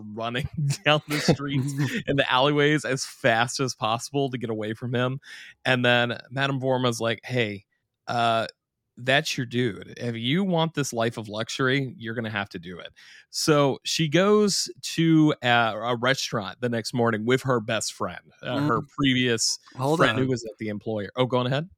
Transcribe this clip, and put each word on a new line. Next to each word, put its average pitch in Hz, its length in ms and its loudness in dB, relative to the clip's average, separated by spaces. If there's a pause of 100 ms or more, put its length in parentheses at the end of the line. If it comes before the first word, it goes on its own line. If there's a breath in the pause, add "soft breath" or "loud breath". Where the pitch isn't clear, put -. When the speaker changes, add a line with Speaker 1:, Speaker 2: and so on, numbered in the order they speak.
(140)
Speaker 1:
running 117 340 -6 (180)
<laughs> - 180 -4
down 151 240 4
the 147 120 -4
streets 139 520 0
Speaker 2:
<laughs> 147 340 -2
Speaker 1:
and 143 120 0
the - 120 2
alleyways 147 540 4
as 131 200 -2
fast 120 560 0
as 131 140 -2
possible 127 560 -2
to 127 80 -6
get 113 120 -6
away 107 240 -4
from 123 200 -8
him. 127 260 0 (440 loud breath)
And 127 200 2
then 120 340 4 (120)
Madame 135 300 -2
Vorma's 127 400 0
like, 113 240 -2
"Hey, 107 400 -2 (440)
uh, 117 380 2 (540)
that's 135 380 0
your 127 80 -4
dude. 117 500 -4
If 120 200 -6
you 131 260 0
want 165 320 0
this 143 180 -2
life 117 260 -2
of 110 100 -10
luxury, 127 720 -2
you're 113 180 -8
gonna 113 140 -6
have 101 180 -4
to 95 100 -12
do 85 220 -14
it." - 80 -16 (420 soft breath)
So 143 540 2
she 165 240 -2
goes 202 600 4 (260)
to 160 460 6
a, 120 360 4
a 117 200 -2
restaurant 117 640 -2
the 123 80 -2
next 117 260 -4
morning 113 320 2
with 127 160 4
her 127 180 2
best 110 320 -4
friend, - 400 -8 (100)
uh, 123 200 -4
her 120 180 2
Speaker 2:
Mm. 147 80 -8 (100)
Speaker 1:
previous 127 600 0 (160 soft breath)
Speaker 2:
Hold 143 240 0
Speaker 1:
friend 123 180 2
Speaker 2:
on. 131 60 2
Speaker 1:
who 131 40 -2
was 120 160 -4
at 110 140 -12
the 110 80 -6
employer. 104 480 -6
Oh, 127 120 2
go 123 120 0
on 123 80 0
ahead. 139 320 -2